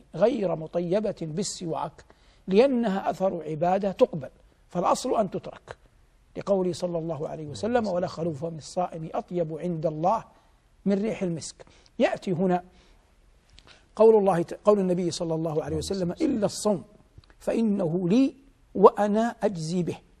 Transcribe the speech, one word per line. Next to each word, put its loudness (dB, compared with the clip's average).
غير 2
مطيبة -2
بالسواك -8
لأنها 2
أثر -2
عبادة 0
تقبل، -6
فالأصل 0
أن 0
تترك، -12
لقوله 0
صلى -6
الله -6
عليه -10
وسلم: -2
"ولا -2
خلوف -4
فم -8
الصائم -6
أطيب -4
عند -4
الله 0
من 2
ريح -4
المسك". -6
يأتي 0
هنا 2
قول 8
الله 4
ت-، -4
قول 4
النبي 0
صلى -4
الله -2
عليه -4
وسلم: -2
"إلا 0
الصوم 0
فإنه 0
لي 4
وأنا 4
أجزي -2
به". -4